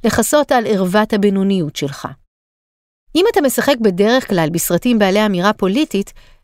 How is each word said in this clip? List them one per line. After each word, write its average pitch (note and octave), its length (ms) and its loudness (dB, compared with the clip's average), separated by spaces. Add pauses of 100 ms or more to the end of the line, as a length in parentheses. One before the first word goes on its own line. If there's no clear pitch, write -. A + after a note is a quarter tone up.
לכסות C4+ 480 0
על B3 160 0
ערוות G3+ 460 0
הבינוניות G3 640 0
שלך. - 320 -8 (1080)
אם E4+ 160 2
אתה F#4+ 100 2
משחק C#4 400 0
בדרך G#3+ 480 2
כלל E3 220 0
בסרטים F3 480 0
בעלי G3+ 260 2
אמירה G3 280 0
פוליטית, G3+ 600 -2 (300)